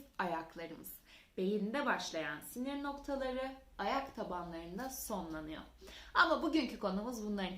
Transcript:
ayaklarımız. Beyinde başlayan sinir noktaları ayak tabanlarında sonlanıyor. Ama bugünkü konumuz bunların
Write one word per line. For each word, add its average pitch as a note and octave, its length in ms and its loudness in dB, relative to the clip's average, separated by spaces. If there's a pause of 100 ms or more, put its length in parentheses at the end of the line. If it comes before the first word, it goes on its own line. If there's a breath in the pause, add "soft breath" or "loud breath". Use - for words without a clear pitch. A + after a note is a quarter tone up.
(180)
ayaklarımız. E3 840 -4 (360 loud breath)
Beyinde G#3 500 4
başlayan D#3+ 540 0
sinir C#4 420 -4
noktaları C4+ 720 -2 (260)
ayak C4 380 0
tabanlarında F3 720 -4
sonlanıyor. D#3+ 720 -4 (520 loud breath)
Ama D#4+ 280 8
bugünkü D4+ 360 4
konumuz G#3+ 480 0
bunların F#3+ 320 0